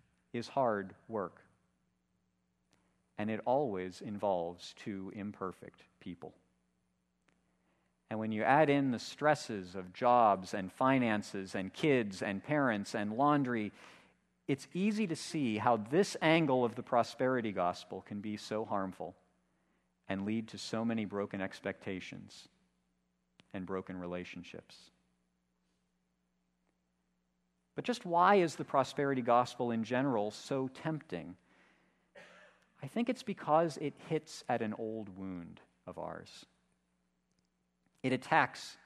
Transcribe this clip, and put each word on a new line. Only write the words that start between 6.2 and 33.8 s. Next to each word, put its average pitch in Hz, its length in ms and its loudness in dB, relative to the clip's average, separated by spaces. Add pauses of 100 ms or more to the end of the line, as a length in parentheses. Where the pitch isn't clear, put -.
And 110 100 -6
when 110 120 -4
you 107 100 -2
add 139 280 6
in 139 200 4
the 120 80 0
stresses 107 800 -2
of 92 180 -10
jobs 113 640 6
and 92 180 -4
finances 113 800 2
and 92 180 -4
kids 120 520 2
and 98 200 -4
parents 127 520 0
and 107 200 -4
laundry, 127 560 2 (760)
it's 139 260 -2
easy 208 320 0
to 165 100 -2
see 127 440 -2
how 117 180 6
this 131 440 2
angle 156 440 6
of 110 80 0
the 120 100 -8
prosperity 123 680 2
gospel 92 500 -2
can 104 180 -8
be 104 160 -6
so 110 300 -4
harmful 95 500 -4 (920)
and 98 160 -4
lead 110 220 -2
to 101 100 -14
so 113 260 -4
many 113 220 -2
broken 101 360 -4
expectations 95 1080 -8 (1040)
and 92 140 -8
broken 92 320 -6
relationships. - 880 -10 (2750)
But 131 100 -6
just 240 200 -4
why 180 300 8
is 170 200 4
the 151 100 -6
prosperity 139 580 2
gospel 120 480 4
in 113 120 0
general 120 460 2
so 131 380 -4
tempting? 90 680 -8 (1500)
I 135 40 -8
think 233 220 -2
it's 254 140 -4
because 160 540 2
it 147 180 -4 (140)